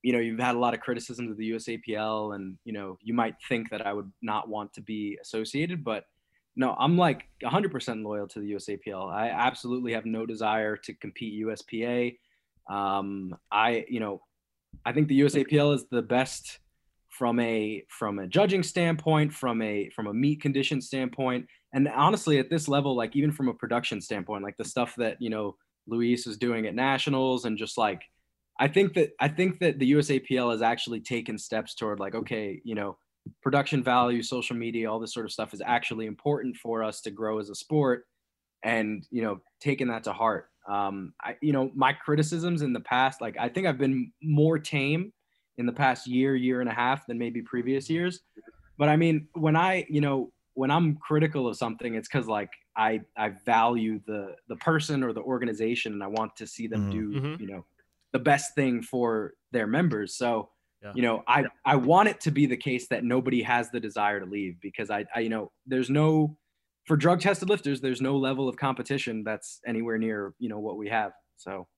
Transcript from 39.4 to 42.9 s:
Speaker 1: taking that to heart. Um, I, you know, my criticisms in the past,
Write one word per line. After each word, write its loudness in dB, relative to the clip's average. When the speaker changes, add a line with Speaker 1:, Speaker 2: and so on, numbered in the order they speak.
Speaker 1:
taking 0
that -4
to -4
heart. 0
Um, -2
I, -8
you 2
know, 2
my 4
criticisms 0
in 0
the -2
past, 2